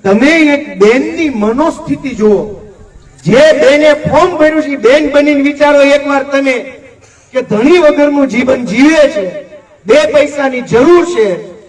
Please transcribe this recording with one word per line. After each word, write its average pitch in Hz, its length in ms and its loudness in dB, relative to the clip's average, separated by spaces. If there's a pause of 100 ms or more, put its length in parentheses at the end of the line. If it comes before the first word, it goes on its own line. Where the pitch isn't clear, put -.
તમે 226 320 2 (180)
એક 285 140 -2 (140)
બેનની 294 560 0
મનોસ્થિતિ 254 800 -4
જુઓ. 208 260 0 (840)
જે 214 180 2 (120)
બેને 294 360 2 (120)
ફોર્મ 349 340 0
ભર્યું 311 260 0
છે, 277 140 -6
બેન 262 340 2
બનીને 285 320 0
વિચારો 285 440 2
એકવાર 277 380 0
તમે 269 320 -2 (800)
કે 262 80 -2
ધણી 294 420 0
વગરનું 285 440 2
જીવન 247 380 -2
જીવે 285 420 2
છે, 302 160 -4 (640)
બે 269 120 4 (140)
પૈસાની 277 540 -4
જરૂર 320 400 4
છે 403 220 -2 (400)